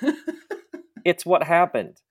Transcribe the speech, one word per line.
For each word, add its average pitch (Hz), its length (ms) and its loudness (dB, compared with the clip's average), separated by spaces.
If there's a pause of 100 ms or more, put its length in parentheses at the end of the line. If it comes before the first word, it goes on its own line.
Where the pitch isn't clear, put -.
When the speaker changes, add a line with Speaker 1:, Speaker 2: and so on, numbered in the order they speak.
Speaker 1:
<laughs> - 20 -12 (1000)
Speaker 2:
It's 175 200 0
what 170 200 2
happened. 170 680 0